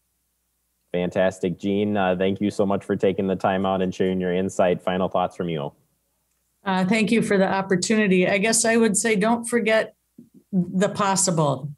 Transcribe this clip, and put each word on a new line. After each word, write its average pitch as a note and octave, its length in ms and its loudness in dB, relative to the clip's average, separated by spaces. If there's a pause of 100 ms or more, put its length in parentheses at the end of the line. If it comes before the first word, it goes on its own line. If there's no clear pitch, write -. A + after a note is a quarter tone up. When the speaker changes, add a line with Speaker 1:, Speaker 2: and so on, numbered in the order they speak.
(920)
Speaker 1:
Fantastic. F2+ 680 -2
Jean, G#2 380 -2
uh, F#2 200 0
thank F#2+ 220 -2
you G#2 100 0
so G2+ 160 -2
much G2 200 -2
for G2+ 100 -2
taking G2 320 0
the F#2+ 80 0
time F#2+ 300 0
out F#2+ 160 0
and F#2 120 -2
sharing F#2 280 -2
your F2+ 120 -2
insight. F#2 480 0
Final F#2 280 -2
thoughts F2+ 260 -2
from F2 140 -6
you. D2 240 -6 (920)
Speaker 2:
Uh, F#3+ 200 0
thank A3 260 0
you A3+ 100 4
for G3+ 160 0
the F#3 80 4
opportunity. F#3+ 800 2
I G3 120 2
guess A3+ 260 0
I A3+ 140 2
would A3+ 180 2
say A3 220 0
don't A#3 260 2
forget A3 520 0 (580)
the F#3 340 0
possible. E3 920 0